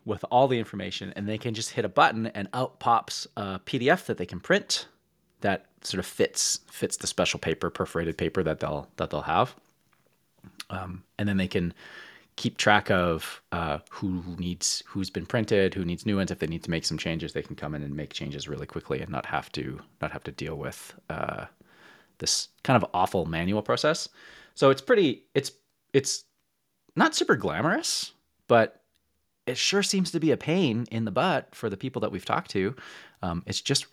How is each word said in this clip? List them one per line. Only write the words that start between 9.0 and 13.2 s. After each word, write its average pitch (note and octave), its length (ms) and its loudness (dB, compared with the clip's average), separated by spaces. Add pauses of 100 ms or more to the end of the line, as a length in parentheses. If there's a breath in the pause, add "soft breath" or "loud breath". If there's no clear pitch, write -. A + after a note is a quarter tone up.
they'll D2 120 -4
have. F#2 320 2 (1160)
Um, F#2 320 -8 (160)
and G#2 100 0
then G2+ 80 2
they F#2+ 120 2
can F2 260 0 (600 loud breath)
keep - 220 -2
track G#2 320 6
of, F2 520 2 (100)